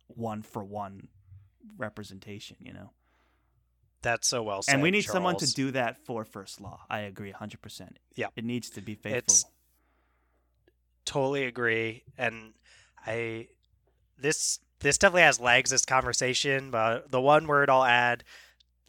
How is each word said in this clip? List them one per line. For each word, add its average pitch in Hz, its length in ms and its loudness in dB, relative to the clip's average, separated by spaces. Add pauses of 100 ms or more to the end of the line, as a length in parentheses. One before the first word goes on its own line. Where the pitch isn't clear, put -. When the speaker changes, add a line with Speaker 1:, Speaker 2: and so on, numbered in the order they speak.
Speaker 1:
one 107 340 -8
for 107 200 -12
one 98 460 -12 (680)
representation, 104 840 -14
you 90 140 -18
know? 92 160 -18 (1120)
Speaker 2:
That's 117 260 -2
so 120 140 -2
well 101 180 -4
said, 139 140 0
Speaker 1:
And 139 80 4
we 165 80 4
need 202 160 2
someone 180 300 0
to 160 100 -4
Speaker 2:
Charles. 123 80 0
Speaker 1:
do 135 180 -2
that 120 320 -4
for 113 220 -8
First - 340 -16
Law. 95 300 -18
I 110 100 -4
agree 101 300 -12
a 95 60 -18
hundred - 260 -16
percent. - 360 -18 (160)
Speaker 2:
Yeah. 110 120 -6 (100)
Speaker 1:
It 117 80 -8
needs 120 260 -6
to 107 120 -14
be 107 120 -10
faithful. 107 240 -6
Speaker 2:
It's - 260 2 (1600)
totally 139 400 -2
agree. 113 600 -2 (140)
And 113 340 -6 (540)
I, 113 420 -6 (680)
this, - 420 -2 (200)
this 139 180 2
definitely 180 240 6
has 139 180 8
legs, 123 300 4
this 131 160 2
conversation, 131 840 0
but 113 400 0
the 127 100 0
one 151 260 6
word 143 240 4
I'll 131 140 6
add 120 380 4 (640)